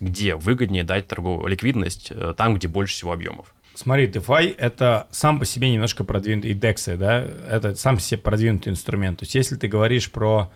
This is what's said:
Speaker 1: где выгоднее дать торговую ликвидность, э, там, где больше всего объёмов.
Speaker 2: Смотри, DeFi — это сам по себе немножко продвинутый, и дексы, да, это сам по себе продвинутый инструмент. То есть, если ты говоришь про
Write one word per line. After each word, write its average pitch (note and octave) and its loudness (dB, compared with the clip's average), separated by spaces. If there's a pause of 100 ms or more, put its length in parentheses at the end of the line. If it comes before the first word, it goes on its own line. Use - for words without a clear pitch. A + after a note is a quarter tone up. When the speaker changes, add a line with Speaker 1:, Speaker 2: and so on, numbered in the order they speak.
Speaker 1:
где F#2 -2
выгоднее F#2 0
дать F#2 -2
торговую F2 -4
ликвидность, G2 -2
э, E2+ -6
там, A2 2
где F2+ -2
больше G2 -2
всего F2 -6
объёмов. E2 -10 (300)
Speaker 2:
Смотри, C3 4
DeFi — C3 2
это A#2+ 2
сам D3+ 2
по C3+ -2
себе B2 0
немножко A2 0
продвинутый, G#2 -2
и - -2
дексы, G2 0
да, G#2 2 (240)
это G#2+ 0
сам C3 2
по F#2+ 0
себе - -4
продвинутый G#2+ 2
инструмент. F#2 -2
То - -12
есть, - -6
если - 2
ты G#2 -4
говоришь A2 2
про G#2+ 2